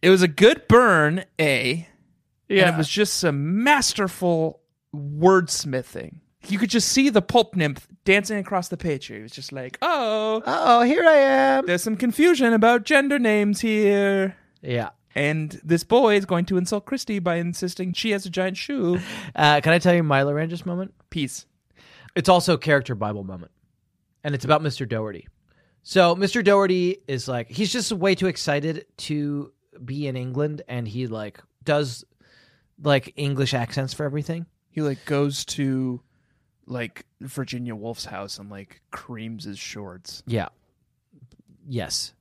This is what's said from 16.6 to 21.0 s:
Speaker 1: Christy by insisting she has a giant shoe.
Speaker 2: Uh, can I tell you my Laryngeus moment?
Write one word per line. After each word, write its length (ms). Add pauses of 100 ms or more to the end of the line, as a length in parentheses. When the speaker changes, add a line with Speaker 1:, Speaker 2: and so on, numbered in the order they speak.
Speaker 1:
Christy 340
by 160
insisting 560
she 200
has 140
a 40
giant 260
shoe. 420 (380)
Speaker 2:
Uh, 240
can 140
I 60
tell 140
you 100
my 200
Laryngeus 420
moment? 280 (160)